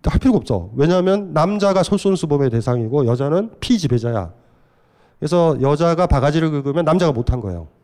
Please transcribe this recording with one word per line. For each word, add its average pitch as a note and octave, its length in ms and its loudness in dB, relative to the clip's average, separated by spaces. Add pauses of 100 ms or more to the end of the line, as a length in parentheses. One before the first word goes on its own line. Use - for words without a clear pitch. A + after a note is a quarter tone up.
할 - 160 0
필요가 B3 200 4
없어. F#2 360 -4
왜냐하면 F3+ 580 0
남자가 F#3+ 500 0
솔선수범의 D#3+ 680 0
대상이고 A#2+ 560 0
여자는 C#3+ 540 0
피지배자야. A#2 720 -2 (880)
그래서 D#3+ 420 2
여자가 E3 460 2
바가지를 D3+ 440 0
긁으면 C#3+ 340 -2
남자가 E3 260 2
못한 A#2+ 300 -2
거예요. F2 260 -10 (160)